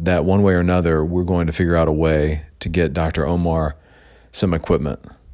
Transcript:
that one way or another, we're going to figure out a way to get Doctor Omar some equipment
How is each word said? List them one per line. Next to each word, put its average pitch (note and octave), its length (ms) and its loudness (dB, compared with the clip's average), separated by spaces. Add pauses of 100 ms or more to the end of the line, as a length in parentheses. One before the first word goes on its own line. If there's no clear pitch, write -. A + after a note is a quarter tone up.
that E2+ 220 0
one F#2+ 180 2
way F#2+ 120 4
or F2+ 40 2
another, F2 460 2
we're F2 180 -2
going F2 240 0
to E2 60 -2
figure E2+ 240 0
out E2 100 4
a D#2+ 60 2
way D#2 500 0 (160)
to - 100 -6
get E2 240 0
Doctor D#2+ 320 -2
Omar E2 520 -2 (580)
some F2+ 200 0
equipment D2+ 440 -2 (360)